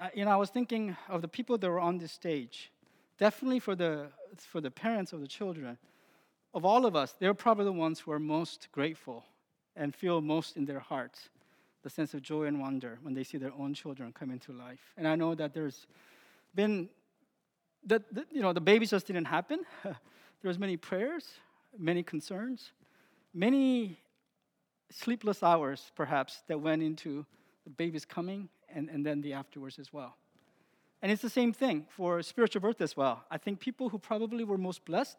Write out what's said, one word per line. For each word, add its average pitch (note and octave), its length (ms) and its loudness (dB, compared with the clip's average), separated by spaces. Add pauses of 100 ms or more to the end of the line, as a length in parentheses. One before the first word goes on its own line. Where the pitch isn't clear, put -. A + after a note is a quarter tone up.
uh, F3+ 120 -6
you G3+ 120 -2
know, G#3 60 6
I G3 40 8
was G3 140 4
thinking A3+ 480 -2 (100)
of F3 140 -2
the E3+ 60 -6
people A#3+ 300 -2
that F#3+ 120 0
were F3 100 2
on F3 200 2
this E3+ 120 -10
stage. D3 600 -6 (460)
Definitely B3+ 420 4
for G3 160 -2
the, D#3 320 0 (300)
for - 220 -8
the C#3 120 -4
parents G#3+ 420 -2
of D#3 80 -8
the C#3 60 -10
children, D3+ 500 -8 (760)
of E3+ 120 0
all A#3+ 200 8
of F#3+ 100 4
us, C#3 240 0
they're F#3+ 140 4
probably G#3 320 4
the G3 60 2
ones D#3+ 280 0
who - 120 -8
are D3+ 80 -2
most D#3 520 -2
grateful C#3+ 520 -4 (520)
and C#3+ 180 -4
feel F3 280 2
most D#3 360 0
in C#3 80 0
their C#3 140 -6
hearts - 500 -8 (540)
the C3+ 60 -10
sense D3+ 240 -4
of D3 80 -8
joy D3+ 240 -2
and D3 140 -2
wonder C3 440 -6
when C#3+ 100 -6
they C3 100 -2
see D3+ 140 -10
their C3 200 -8
own C#3 160 -4
children C3+ 380 -10
come C3 200 -10
into B2+ 200 -12
life. B2 460 -18
And D#3+ 100 0
I D#3 80 4
know E3 200 2
that D3+ 180 -4
there's D3+ 320 -6 (680)
been, G3 360 2 (960)
that, G#3+ 280 2
that, C4 180 -6
you C4+ 100 -2
know, F#3+ 100 4
the F3 80 2
babies G#3 300 8
just - 160 2
didn't F3 200 -2
happen. F3+ 360 0 (220)
<laughs> F3+ 120 -8 (460)
There F#3+ 80 -2
was F3+ 100 -2
many F#3+ 180 0
prayers, B3+ 500 -4 (500)
many F3 260 0
concerns, G3+ 680 -8 (600)
many A#3+ 640 4 (920)
sleepless G#3+ 500 0
hours, D#3 540 4
perhaps, C#3+ 520 0
that D#3 120 -2
went D#3+ 240 2
into D#3 420 -4 (380)
the E3 80 -18
baby's D#3+ 340 -4
coming F#3+ 440 -8 (240)
and, D#3 160 -6
and D3 160 -4
then D3 160 -2
the C#3+ 120 -6
afterwards C#3 460 -12
as C3+ 120 -18
well. C3+ 240 -12 (840)
And G3 100 2
it's G#3+ 100 2
the A#3 80 -4
same A#3+ 240 2
thing E3+ 360 0
for F3 320 0
spiritual G#3 400 2
birth A3 200 0
as D#3 140 -2
well. C3 360 0
I E3 60 -6
think G3+ 220 -6
people B3+ 300 -4
who A3 80 -6
probably A3+ 460 -4
were G3+ 140 0
most F#3 280 -4
blessed, G3 340 -2